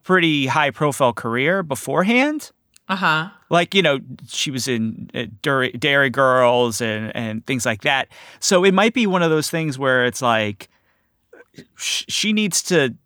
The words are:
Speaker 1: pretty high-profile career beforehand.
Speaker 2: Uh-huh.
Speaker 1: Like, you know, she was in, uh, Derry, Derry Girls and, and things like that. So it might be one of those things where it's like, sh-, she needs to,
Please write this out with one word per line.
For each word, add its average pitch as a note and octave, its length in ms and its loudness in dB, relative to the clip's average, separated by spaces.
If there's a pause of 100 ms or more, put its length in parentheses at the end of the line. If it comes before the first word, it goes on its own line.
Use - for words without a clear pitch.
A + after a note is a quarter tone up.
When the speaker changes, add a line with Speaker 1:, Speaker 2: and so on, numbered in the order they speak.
Speaker 1:
pretty D#3+ 440 2
high-profile C#3 680 0
career C#3 500 -2
beforehand. A#3 880 -2 (380)
Speaker 2:
Uh-huh. F#3 400 -2 (220)
Speaker 1:
Like, E3+ 240 0
you F#3+ 80 4
know, C#3+ 180 2 (260)
she - 240 -6
was C3 160 -6
in, A2+ 480 -4
uh, B2 120 -6 (160)
Derry, C3+ 300 0
Derry C#3 380 2
Girls B2 720 4
and, A2 340 -4
and A2+ 320 -8
things B2+ 200 -4
like A2 160 -4
that. C3+ 260 0 (320)
So F3+ 240 2
it F#3+ 100 6
might A3 200 2
be A#3+ 120 2
one F#3 160 2
of E3 80 2
those D#3 200 0
things D#3 280 -4
where B2+ 280 2
it's A#2+ 160 -4
like, A2 460 -2 (1080)
sh-, - 320 -6
she G#3+ 240 -2
needs G#3+ 320 0
to, C#3 300 2 (120)